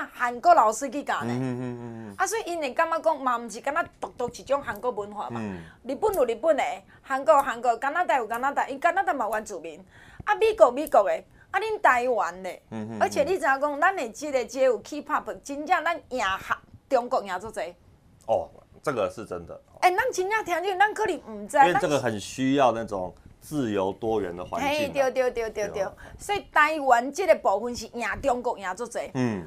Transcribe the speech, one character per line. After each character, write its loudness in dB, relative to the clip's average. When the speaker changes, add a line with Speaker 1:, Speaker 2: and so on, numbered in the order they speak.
Speaker 1:
韩 -4
国 8
老 8
师 -6
去 -6
教 -2
呢。 -2
Speaker 2:
嗯， -2
嗯， -4
嗯， -
嗯， -10
嗯。 -14
Speaker 1:
啊， 0
所 -2
以 -4
因 -4
会 -4
感 0
觉 -2
讲， 0
嘛 0
毋 -8
是 -12
敢 -4
若 0
独 -6
独 -4
一 -16
种 -2
韩 -8
国 -2
文 -6
化 -8
嘛。 -8
Speaker 2:
嗯。 -8
Speaker 1:
日 -4
本 0
有 2
日 0
本 2
的， 0
韩 -4
国 6
有 6
韩 -6
国， 2
加 -2
拿 0
大 2
有 -2
加 -4
拿 0
大， 0
因 -8
加 4
拿 0
大 0
嘛 -2
原 -4
住 -12
民。 -12
啊， 2
美 4
国 8
美 -2
国 6
的， 2
啊， 0
恁 -2
台 6
湾 0
的。 -8
Speaker 2:
嗯， -8
嗯， -
嗯。 -4
Speaker 1:
而 6
且 2
你 0
知 -4
影 2
讲， -2
咱 4
的 -4
即 -8
个 0
街 2
舞 2
K-pop， -6
真 -8
正 2
咱 -2
赢 -2
韩， -2
中 2
国 0
赢 -6
足 -12
侪。 -8
Speaker 2:
哦， 0
这 -4
个 0
是 -10
真 -10
的。 -16
Speaker 1:
欸， 4
咱 0
真 -4
正 -2
听 -4
见， -2
咱 2
可 -4
能 0
毋 -12
知。 2
Speaker 2:
因 10
为 4
这 2
个 2
很 0
需 0
要 6
那 -4
种 -6
自 -4
由 2
多 -2
元 -4
的 -8
环 -6
境 0
啊。 0
Speaker 1:
嘿， -2
对， 0
对， 0
对， -
对， -6
对。 -4
Speaker 2:
对 -4
啊。 -6
Speaker 1:
所 -4
以 -2
台 4
湾 4
这 -2
个 8
部 2
分 -6
是 -10
赢 -8
中 0
国 -2
赢 -6
足 -8
侪。 -6
Speaker 2:
嗯。 0